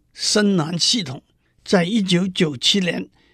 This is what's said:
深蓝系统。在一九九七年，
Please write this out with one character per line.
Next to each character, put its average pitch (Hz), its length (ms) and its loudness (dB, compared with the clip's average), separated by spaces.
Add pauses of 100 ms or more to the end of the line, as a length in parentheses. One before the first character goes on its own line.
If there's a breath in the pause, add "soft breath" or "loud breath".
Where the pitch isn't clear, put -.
(140)
深 202 420 0
蓝 165 220 -2
系 233 240 0
统。 135 220 -10 (420)
在 180 180 4
一 202 200 0
九 185 240 2
九 165 280 -2
七 - 240 0
年， 147 300 -4 (240)